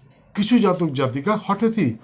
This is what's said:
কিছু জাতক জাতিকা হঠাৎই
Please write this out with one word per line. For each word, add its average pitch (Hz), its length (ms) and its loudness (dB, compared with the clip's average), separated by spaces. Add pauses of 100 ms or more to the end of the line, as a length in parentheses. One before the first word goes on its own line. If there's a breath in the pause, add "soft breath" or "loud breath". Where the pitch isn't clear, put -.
(340)
কিছু 233 240 4
জাতক 175 320 0
জাতিকা 135 540 -2
হঠাৎই 202 600 0